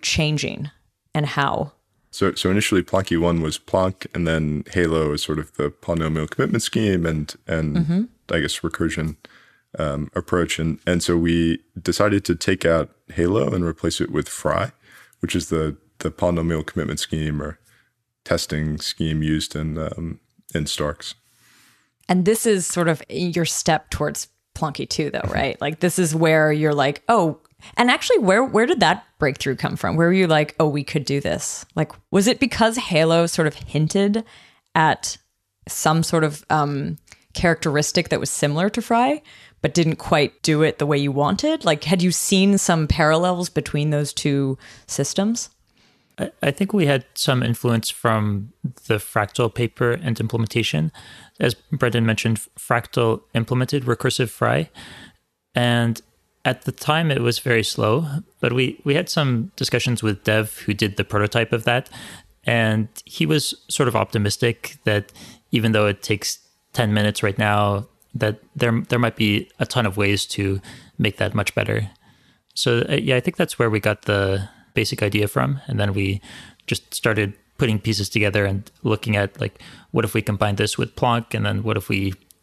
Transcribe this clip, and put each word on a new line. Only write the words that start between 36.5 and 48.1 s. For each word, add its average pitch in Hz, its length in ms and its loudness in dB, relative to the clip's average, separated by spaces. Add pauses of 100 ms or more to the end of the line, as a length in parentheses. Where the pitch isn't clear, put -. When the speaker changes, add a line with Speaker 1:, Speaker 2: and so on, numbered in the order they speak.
Speaker 1:
characteristic 160 760 0
that 156 100 0
was - 100 -4
similar 156 400 0
to 226 100 -4
Fry, 247 400 0 (440)
but 151 100 -2
didn't 160 220 2
quite - 480 0
do 156 180 2
it 156 160 2
the 147 80 0
way 147 140 2
you 143 120 0
wanted? 196 540 0
Like, 156 180 0
had 170 200 0
you 180 80 4
seen 196 480 2
some 160 280 0
parallels 175 640 2
between 151 400 -2
those 147 240 -2
two 139 420 0 (300)
systems? - 640 -2 (720)
Speaker 3:
I, - 120 -6 (120)
I - 80 2
think 196 220 -2
we 190 120 2
had 139 200 2 (100)
some 127 260 0
influence 117 480 0
from 104 640 -2 (320)